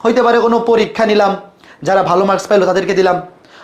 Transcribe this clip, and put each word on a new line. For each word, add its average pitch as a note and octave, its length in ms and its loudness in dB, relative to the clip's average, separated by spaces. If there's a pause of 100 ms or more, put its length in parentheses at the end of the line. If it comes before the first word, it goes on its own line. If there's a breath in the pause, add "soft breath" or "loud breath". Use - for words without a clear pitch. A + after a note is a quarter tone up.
হইতে A#3 180 2
পারে A#3 160 2
কোনো A3+ 200 0
পরীক্ষা A3+ 460 0
নিলাম, G3+ 300 2 (480 loud breath)
যারা F#3+ 200 0
ভালো F3+ 220 0
মার্কস F#3+ 220 -2
পাইলো G3+ 180 2
তাদেরকে F#3 280 -2
দিলাম, F3+ 280 0 (420 loud breath)